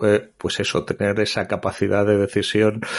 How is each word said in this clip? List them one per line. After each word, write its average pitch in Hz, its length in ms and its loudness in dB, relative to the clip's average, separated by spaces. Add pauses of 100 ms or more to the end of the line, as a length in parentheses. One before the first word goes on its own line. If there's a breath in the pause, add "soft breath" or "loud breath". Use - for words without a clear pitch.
eh, 104 340 2
pues - 220 -4
eso, - 240 -2
tener 101 360 -2
esa - 280 -2
capacidad 101 580 0
de 104 120 4
decisión 107 640 0 (180 loud breath)